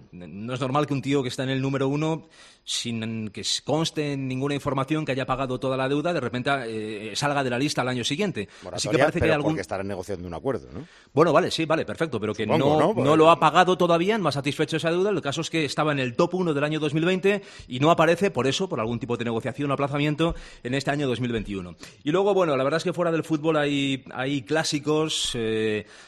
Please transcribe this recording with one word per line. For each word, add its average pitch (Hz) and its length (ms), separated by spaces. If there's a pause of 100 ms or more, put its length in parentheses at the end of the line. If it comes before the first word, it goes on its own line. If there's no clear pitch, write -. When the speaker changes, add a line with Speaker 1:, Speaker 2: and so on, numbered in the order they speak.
(100)
Speaker 1:
No 95 440
es 120 60
normal 139 260
que 143 80
un 131 80
tío 139 200
que 123 60
está 127 140
en 131 80
el 135 100
número 135 260
uno, 156 420 (360)
sin 113 640
que 104 140
s-, - 200
conste 147 520
en 135 120
ninguna 131 280
información 139 500
que 139 80
haya 127 140
pagado 127 340
toda 131 160
la 131 100
deuda, 147 280
de 160 60
repente, 123 300 (160)
eh, 107 480
salga 143 300
de 127 60
la 123 80
lista 143 240
al 123 60
año 123 160
siguiente. 147 460
Así - 80
que - 60
Speaker 2:
Moratoria, 95 400
Speaker 1:
parece 160 140
que - 20
Speaker 2:
pero 160 120
Speaker 1:
hay 156 40
algún 147 160
Speaker 2:
porque 156 80
estarán 98 260
negociando 92 400
un 87 60
acuerdo, 82 400
¿no? 117 140 (260)
Speaker 1:
Bueno, 165 180
vale, 151 200
sí, 160 160
vale, 156 180
perfecto, 131 340
pero 104 160
que 113 100
Speaker 2:
Supongo, 131 260
Speaker 1:
no, 151 100
Speaker 2:
¿no? 147 80
Speaker 1:
no 214 60
Speaker 2:
Porque 135 240
Speaker 1:
lo 156 120
ha 165 80
pagado 175 380
todavía, 175 400
no 175 140
ha - 20
satisfecho 143 460
esa 165 120
deuda. 185 200
El 185 100
caso 143 220
es - 80
que 160 160
estaba 151 260
en 139 60
el 127 180
top 170 160
uno 180 220
del 139 100
año 156 160
dos 151 140
mil 160 100
veinte 190 380 (240)
y 127 140
no 151 100
aparece, 170 400
por 123 160
eso, 139 200
por 151 140
algún 117 180
tipo 120 200
de 117 80
negociación 117 440
o 139 40
aplazamiento, 147 600 (280)
en 120 100
este 139 180
año 143 160
dos 117 140
mil 120 120
veintiuno. 95 440 (260)
Y 147 100
luego, 196 200
bueno, 175 240
la 131 80
verdad 143 140
es - 60
que 175 100
fuera 170 180
del 156 120
fútbol 156 340
hay, 143 460 (100)
hay 139 260
clásicos, 156 920
eh, 110 500 (240)